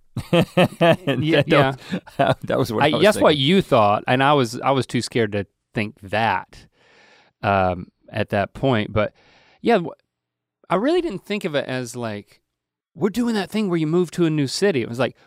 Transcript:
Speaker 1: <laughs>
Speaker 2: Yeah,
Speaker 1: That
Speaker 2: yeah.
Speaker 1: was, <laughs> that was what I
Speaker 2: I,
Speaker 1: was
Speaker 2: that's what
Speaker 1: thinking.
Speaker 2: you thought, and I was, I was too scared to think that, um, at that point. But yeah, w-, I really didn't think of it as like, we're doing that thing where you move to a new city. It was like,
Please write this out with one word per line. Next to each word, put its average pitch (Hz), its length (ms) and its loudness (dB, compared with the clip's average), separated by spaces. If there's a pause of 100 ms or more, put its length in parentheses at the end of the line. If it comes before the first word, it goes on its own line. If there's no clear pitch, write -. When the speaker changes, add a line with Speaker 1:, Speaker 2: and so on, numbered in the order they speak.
(140)
Speaker 1:
<laughs> - 180 -8
Speaker 2:
Yeah, 175 120 4 (340)
Speaker 1:
That 151 720 2
Speaker 2:
yeah. 139 240 4 (460)
Speaker 1:
was, 135 200 2
<laughs> - 60 -18
that 117 140 -2
was 127 140 -2
what 113 120 2
I - 40 4
Speaker 2:
I, - 40 4
Speaker 1:
was 151 100 0
Speaker 2:
that's 202 180 4
what 180 100 4
Speaker 1:
thinking. 143 160 0
Speaker 2:
you 180 160 4
thought, 107 440 2
and 127 160 2
I 143 120 4
was, 123 260 0
I 127 100 0
was 135 160 0
too 120 160 -2
scared 110 300 -2
to 101 140 -4 (280)
think 107 280 -6
that, 101 640 -4 (760)
um, 92 460 0 (200)
at 107 220 -6
that 101 240 -2
point. 113 380 0
But 104 200 -2 (480)
yeah, 233 160 2
w-, 170 160 -4 (800)
I 170 60 0
really 302 240 0
didn't 247 240 -8
think 202 200 -8
of 160 100 -6
it 135 120 -2
as 127 300 -8
like, 110 440 -10 (540)
we're 175 140 -2
doing 233 260 -2
that 196 160 -4
thing 208 200 -2
where 170 80 0
you 156 80 0
move 170 260 0
to 175 140 0
a 160 40 2
new 151 160 0
city. 160 360 0
It 107 60 -6
was 117 100 -10
like, 123 180 -2 (100)